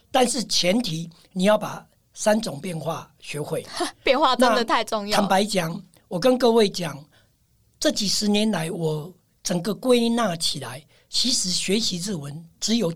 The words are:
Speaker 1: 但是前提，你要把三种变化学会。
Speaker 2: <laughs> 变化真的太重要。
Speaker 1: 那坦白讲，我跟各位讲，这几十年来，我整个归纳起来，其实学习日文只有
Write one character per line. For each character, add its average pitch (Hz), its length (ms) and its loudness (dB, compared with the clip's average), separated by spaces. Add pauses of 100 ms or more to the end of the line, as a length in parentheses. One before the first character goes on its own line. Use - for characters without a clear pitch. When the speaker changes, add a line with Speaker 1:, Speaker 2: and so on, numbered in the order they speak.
Speaker 1:
但 254 180 4
是 254 140 -4
前 185 400 0
提， 165 260 -6 (240)
你 185 120 0
要 208 120 6
把 151 300 -6 (260)
三 214 280 0
种 220 200 -6
变 180 180 -8
化 151 300 -8 (120)
学 - 200 -10
会。 - 240 -6 (180)
Speaker 2:
<laughs> - 200 -8
变 254 160 4
化 254 160 4
真 240 220 4
的 233 80 2
太 240 180 0
重 214 240 -4
要。 208 100 0
Speaker 1:
那 - 20 2
坦 202 100 2
白 196 160 4
讲， 175 360 -4 (280)
我 185 100 -4
跟 254 180 4
各 247 140 4
位 226 180 6
讲， - 300 -8 (800)
这 302 140 2
几 214 160 -2
十 208 180 0
年 208 240 2
来， 165 200 -2
我 160 420 -4 (300)
整 180 200 -2
个 208 100 -2
归 240 360 2
纳 233 280 0
起 - 220 -2
来， 135 260 -12 (240)
其 - 220 0
实 190 200 0
学 190 280 0
习 208 200 -2
日 196 160 -6
文 147 300 -10 (140)
只 220 180 0
有 190 200 2